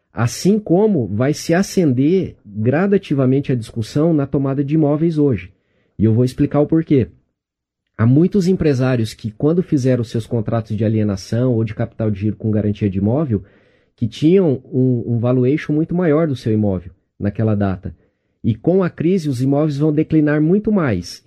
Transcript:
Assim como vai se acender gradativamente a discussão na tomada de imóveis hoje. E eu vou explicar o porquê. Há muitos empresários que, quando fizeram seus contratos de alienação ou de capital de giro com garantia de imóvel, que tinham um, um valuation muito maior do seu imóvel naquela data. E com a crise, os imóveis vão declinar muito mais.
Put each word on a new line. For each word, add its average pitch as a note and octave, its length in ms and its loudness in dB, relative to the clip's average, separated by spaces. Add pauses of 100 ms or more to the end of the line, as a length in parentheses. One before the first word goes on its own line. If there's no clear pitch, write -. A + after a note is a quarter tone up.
(120)
Assim F3 480 0
como F#3 480 2
vai A#2 260 0
se - 200 -4
acender E3 840 0 (100)
gradativamente C#3 1080 0
a - 20 0
discussão B2+ 580 -2
na C#3 140 0
tomada C3+ 380 -2
de C#3+ 100 -2
imóveis D#3 420 2
hoje. B2 360 0 (440)
E F#2+ 60 0
eu A2 100 4
vou A#2+ 120 2
explicar C#3 340 -2
o D3 80 2
porquê. D#3 400 2 (880)
Há A2 80 2
muitos E3+ 440 2
empresários C3 640 0
que, - 180 -10
quando E3+ 320 0
fizeram B2+ 400 0
seus A2 220 -6
contratos A2+ 500 -4
de G#2+ 80 -2
alienação A2 720 0
ou A2+ 100 0
de A2 100 -6
capital A2+ 380 -4
de G2 80 -6
giro G#2+ 160 -2
com A2 160 -4
garantia G#2 380 0
de F#2 80 -4
imóvel, A2 460 0 (500)
que - 140 -6
tinham D#3 560 2 (100)
um, B2+ 400 0
um A#2 60 -2
valuation B2+ 540 0
muito D#3 200 -2
maior E3+ 320 2
do C#3+ 100 -2
seu A#2+ 160 -4
imóvel G#2+ 400 0 (280)
naquela G#2+ 340 -2
data. F#2+ 400 -4 (500)
E G#2+ 120 0
com F3+ 260 0
a F3 80 0
crise, D#3+ 400 -2
os B2 140 -4
imóveis C#3+ 340 0
vão D3+ 160 0
declinar D3+ 480 2
muito G3 300 2
mais. C3+ 560 -2